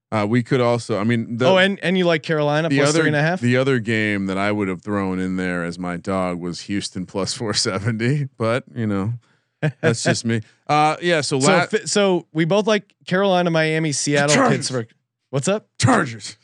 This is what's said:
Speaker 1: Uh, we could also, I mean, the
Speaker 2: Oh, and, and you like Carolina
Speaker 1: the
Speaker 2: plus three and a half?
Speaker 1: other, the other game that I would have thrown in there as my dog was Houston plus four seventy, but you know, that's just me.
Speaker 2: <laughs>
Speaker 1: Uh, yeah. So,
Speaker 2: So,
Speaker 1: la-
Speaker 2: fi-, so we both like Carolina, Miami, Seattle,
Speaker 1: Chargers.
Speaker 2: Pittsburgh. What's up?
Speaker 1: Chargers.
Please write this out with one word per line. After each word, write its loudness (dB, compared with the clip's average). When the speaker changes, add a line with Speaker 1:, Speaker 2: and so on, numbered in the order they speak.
Speaker 1:
Uh, 0
we 2
could 0
also, 0
I -2
mean, -2
the 2
Speaker 2:
Oh, 6
and, 2
and 0
you 2
like 2
Carolina 0
Speaker 1:
the 2
Speaker 2:
plus 4
three 2
and 0
a 2
half? 0
Speaker 1:
other, 0
the 4
other 2
game 0
that -2
I 0
would -2
have -6
thrown -2
in -2
there -2
as -8
my -6
dog -4
was -8
Houston -6
plus -6
four -6
seventy, -2
but -2
you -4
know, -2
that's 0
just 0
me. 0
Speaker 2:
<laughs> -20
Speaker 1:
Uh, 4
yeah. 2
So, -2
Speaker 2:
So, 2
Speaker 1:
la- 4
Speaker 2:
fi-, -2
so 2
we 0
both 2
like 0
Carolina, 2
Miami, 0
Seattle, 2
Speaker 1:
Chargers. 4
Speaker 2:
Pittsburgh. -6
What's -2
up? -2
Speaker 1:
Chargers. 0